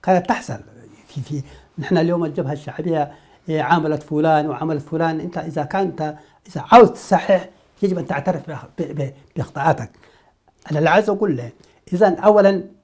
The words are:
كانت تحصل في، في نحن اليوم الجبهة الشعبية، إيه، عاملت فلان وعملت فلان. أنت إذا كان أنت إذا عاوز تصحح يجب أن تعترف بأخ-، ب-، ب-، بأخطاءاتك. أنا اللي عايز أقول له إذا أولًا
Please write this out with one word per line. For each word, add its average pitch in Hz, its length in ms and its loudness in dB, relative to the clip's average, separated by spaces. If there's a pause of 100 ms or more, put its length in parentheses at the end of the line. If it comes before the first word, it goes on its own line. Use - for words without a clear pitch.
كانت 180 260 2
تحصل 175 300 -4 (480)
في، - 140 -12
في 139 220 -8 (360)
نحن 175 180 -2
اليوم 170 280 0
الجبهة 147 280 -6
الشعبية، 151 600 -4 (360)
إيه، 156 140 -2
عاملت 151 400 0
فلان 151 460 0
وعملت 151 340 -4
فلان. 160 380 -4
أنت 175 180 -8
إذا 156 260 -6
كان 190 180 -4
أنت 151 340 -6 (320)
إذا 135 240 -10
عاوز 233 180 10
تصحح - 580 0 (340)
يجب 185 160 0
أن 165 80 -8
تعترف 156 440 -6
بأخ-، 139 160 -14 (120)
ب-، 147 240 -6
ب-، 135 100 -6 (240)
بأخطاءاتك. 143 540 -4 (800)
أنا 151 80 -2
اللي 156 120 2
عايز 208 200 4
أقول 196 260 0
له 120 140 -10 (420)
إذا 180 220 4
أولًا 196 500 4 (200)